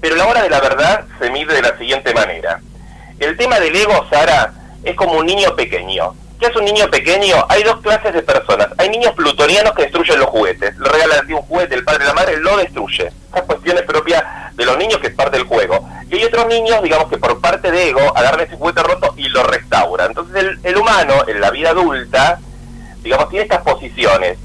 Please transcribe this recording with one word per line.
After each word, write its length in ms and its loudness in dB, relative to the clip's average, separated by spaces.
pero 160 -2
la 100 2
hora 160 4
de 60 2
la 120 4
verdad 440 2
se 100 -2
mide 220 -4
de 80 2
la 160 0
siguiente 380 -2
manera. 440 -2
El 180 -2
tema 240 2
del 160 0
ego, 320 2
Sara, 460 4
es 140 -6
como 160 2
un 140 2
niño 280 2
pequeño. 600 -4
¿Qué 60 0
es 100 0
un 80 0
niño 260 2
pequeño? 460 2
Hay 120 4
dos 200 0
clases 320 0
de 80 -2
personas. 460 0
Hay 100 2
niños 260 0
plutonianos 600 2
que 80 0
destruyen 360 0
los 120 2
juguetes. 480 -2
Le 100 -2
regalan 300 2
a 80 -4
ti 80 -8
un 80 -4
juguete, 320 -2
el 100 -4
padre 200 0
y 20 2
la 80 0
madre 260 0
lo 160 0
destruye. 560 -4
Esa 120 -4
cuestión 340 -4
es 60 0
propia 720 -2
de 100 -4
los 140 0
niños, 220 -2
que 80 -6
es 60 -10
parte 220 0
del 100 -2
juego. 400 0
Y 60 -6
hay 80 0
otros 220 2
niños, 360 2
digamos, 280 0
que 80 -4
por 240 0
parte 280 0
de 200 2
ego 100 2
agarran 240 2
ese 160 -6
juguete 260 -2
roto 360 0
y 100 -6
lo 140 2
restaura. 640 0
Entonces 360 -6
el, 200 -4
el 160 0
humano, 340 2
en 140 -2
la 80 4
vida 200 -2
adulta, 720 2
digamos, 260 0
tiene 140 -4
estas 180 0
posiciones. 840 0